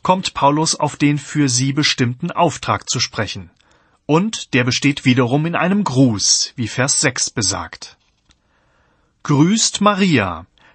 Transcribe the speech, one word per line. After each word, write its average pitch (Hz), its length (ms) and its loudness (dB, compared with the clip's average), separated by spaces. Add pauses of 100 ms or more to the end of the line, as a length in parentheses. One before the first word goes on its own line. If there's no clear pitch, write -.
kommt 185 300 0
Paulus 147 440 0
auf 147 200 -2
den 147 220 2
für 143 320 0
sie 131 240 0
bestimmten 139 560 -2
Auftrag - 580 -2
zu 123 120 -2
sprechen. 95 500 -6 (560)
Und 180 480 -2
der 123 100 4
besteht 139 400 0
wiederum 131 420 2
in 170 100 -4
einem 190 280 0
Gruß, 127 720 2
wie 113 120 -4
Vers - 320 -2
sechs - 280 -2
besagt. - 680 -6 (1300)
"Grüßt 170 560 2
Maria, 156 680 2 (280)